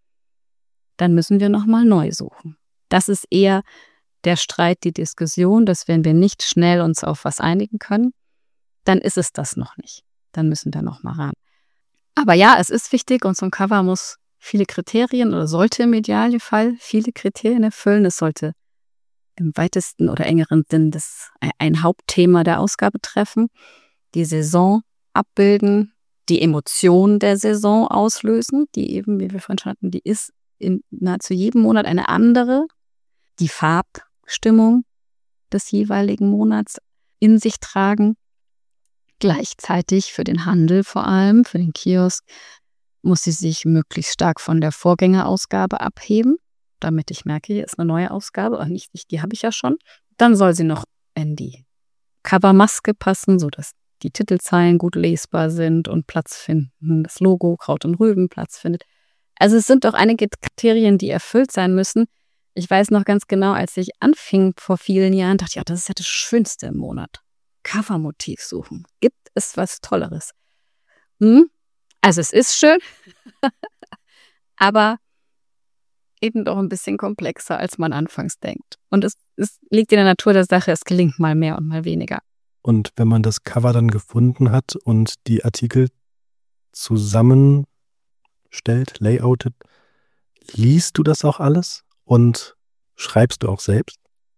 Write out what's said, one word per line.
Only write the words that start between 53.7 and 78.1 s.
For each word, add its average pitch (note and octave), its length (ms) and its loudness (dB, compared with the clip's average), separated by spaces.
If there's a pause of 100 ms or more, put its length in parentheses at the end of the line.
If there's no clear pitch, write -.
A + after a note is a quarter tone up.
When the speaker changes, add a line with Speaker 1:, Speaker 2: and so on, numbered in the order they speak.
Speaker 1:
die D#3+ 80 -8
Titelzeilen F3 640 2
gut F3 180 -2
lesbar E3 540 -2
sind E3 380 -2
und E3 200 -4
Platz - 300 -8
finden, D#3 640 -4
das - 160 -12
Logo F3+ 360 0
Kraut - 300 -6
und E3+ 100 -2
Rüben F#3+ 340 0
Platz - 280 -12
findet. E3+ 260 -6 (520)
Also G#3+ 220 4
es G#3+ 80 0
sind C4 200 4
doch A3+ 80 2
einige A3 340 2
Kriterien, A3 720 0
die G3 120 -4
erfüllt B3 420 -2
sein F#3 220 -2
müssen. G3 320 0 (480)
Ich F3+ 160 -10
weiß G3+ 220 2
noch G3+ 140 2
ganz G3+ 220 0
genau, G3 260 0
als - 240 -4
ich F#3 120 -6 (100)
anfing F#3+ 580 2
vor F3+ 200 -4
vielen F#3+ 360 0
Jahren, F#3+ 240 2
dachte F3+ 140 -6
ich, - 40 -10
ja, - 80 -12
das F3 160 -6
ist - 80 -10
ja G3 80 -8
das - 120 -10
Schönste - 600 -4
im - 100 -8
Monat. B2+ 440 -12 (420)
Covermotiv E3+ 800 -6
suchen. - 440 -14 (140)
Gibt - 360 -2
es - 200 -6
was - 260 -8
Tolleres? E3+ 500 -8 (880)
Hm? B3 300 6 (520)
Also F3 200 4
es - 100 -4
ist - 260 2
schön, D#4+ 220 4 (600)
<laughs> C4+ 100 -2 (1080)
aber G#3+ 400 2 (1200)
eben A3 240 -4
doch G3 120 -4
ein G3 120 -2
bisschen F#3+ 280 -6
komplexer, F#3 600 -8
als - 200 -8
man D#3+ 160 -2
anfangs - 460 -8